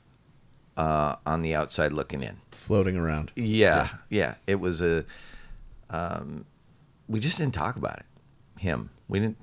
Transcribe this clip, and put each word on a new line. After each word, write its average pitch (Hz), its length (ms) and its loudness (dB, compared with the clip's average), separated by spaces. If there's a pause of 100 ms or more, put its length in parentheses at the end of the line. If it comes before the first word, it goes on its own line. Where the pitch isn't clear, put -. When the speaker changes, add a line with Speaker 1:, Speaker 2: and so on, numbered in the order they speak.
(760)
Speaker 1:
uh, 76 380 2 (100)
on 80 160 0
the 80 120 0
outside 76 400 0
looking 71 300 -4
in. 50 140 -10 (140)
Speaker 2:
Floating 95 460 2
around. 78 380 0
Speaker 1:
Yeah, 120 100 -2
Speaker 2:
Yeah. 98 440 6 (200)
Speaker 1:
yeah. 82 260 0 (120)
It 98 120 2
was 87 220 0
a, 82 240 4 (840)
um, 80 560 -6 (640)
we 110 120 -2
just 147 180 0
didn't 147 160 0
talk 82 220 -2
about - 240 -4
it, - 60 -20 (560)
him. 65 280 -2 (180)
We 98 120 0
didn't 110 240 0